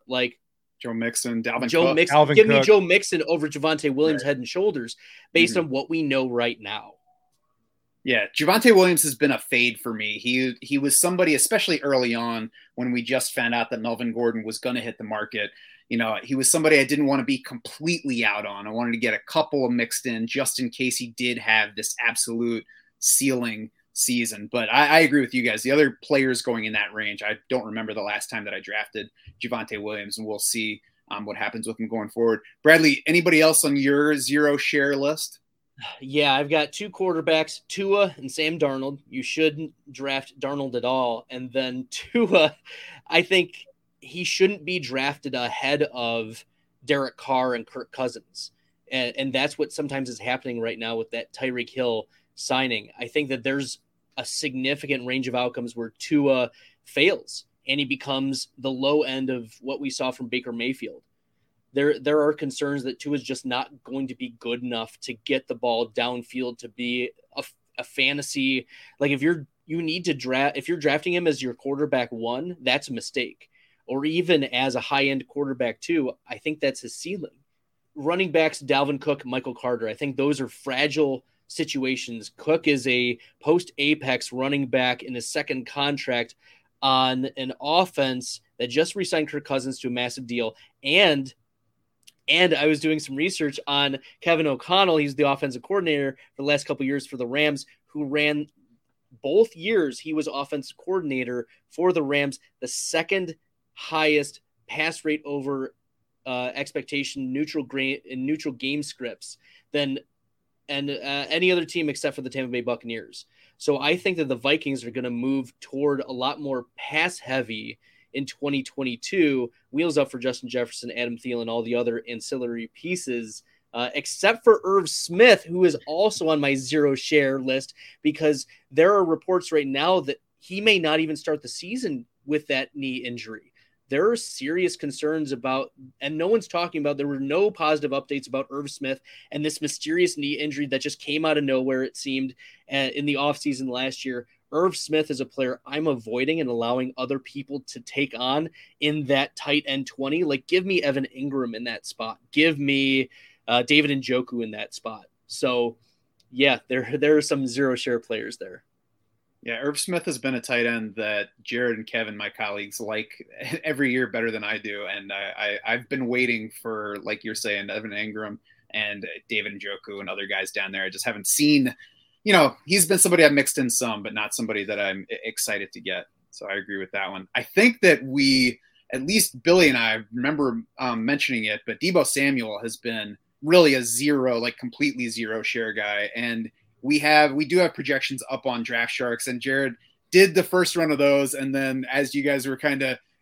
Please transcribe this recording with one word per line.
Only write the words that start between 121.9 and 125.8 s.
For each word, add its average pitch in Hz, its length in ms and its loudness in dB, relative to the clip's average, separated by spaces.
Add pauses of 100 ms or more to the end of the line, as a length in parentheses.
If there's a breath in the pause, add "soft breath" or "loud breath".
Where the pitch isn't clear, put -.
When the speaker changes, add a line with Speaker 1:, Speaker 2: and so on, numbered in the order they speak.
Speaker 1:
ancillary 117 640 -6
pieces, 127 720 -6 (300)
uh, 120 200 -4
except 202 500 0
for 220 200 8
Irv 185 260 2
Smith, 202 540 6
who 175 220 2
is 151 200 4